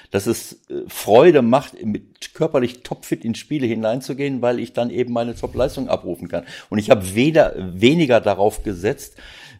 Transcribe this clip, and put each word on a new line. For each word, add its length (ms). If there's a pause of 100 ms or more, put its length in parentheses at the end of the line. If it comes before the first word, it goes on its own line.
(100)
dass 160
es, 280 (160)
äh, 180
Freude 540
macht, 420
mit 480
körperlich 500
topfit 440
in 80
Spiele 320
hineinzugehen, 720
weil 180
ich 140
dann 160
eben 240
meine 240
Top-Leistung 540
abrufen 380
kann. 160 (260)
Und 80
ich 100
hab 260
weder, 440
weniger 640
darauf 400
gesetzt, 560 (420)